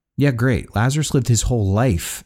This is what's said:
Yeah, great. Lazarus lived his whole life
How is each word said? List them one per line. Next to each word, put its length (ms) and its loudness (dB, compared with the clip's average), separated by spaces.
Yeah, 140 2
great. 440 -2
Lazarus 400 0
lived 140 0
his 140 2
whole 280 0
life 540 -2